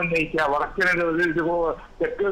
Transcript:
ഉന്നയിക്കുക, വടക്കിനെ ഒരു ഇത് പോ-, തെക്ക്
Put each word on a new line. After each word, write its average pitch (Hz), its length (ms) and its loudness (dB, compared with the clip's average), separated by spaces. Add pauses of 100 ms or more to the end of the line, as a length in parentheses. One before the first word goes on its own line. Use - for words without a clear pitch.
ഉന്നയിക്കുക, 165 360 0 (120)
വടക്കിനെ 175 520 0
ഒരു 165 240 2
ഇത് 160 120 0
പോ-, 165 340 0 (260)
തെക്ക് 165 300 -2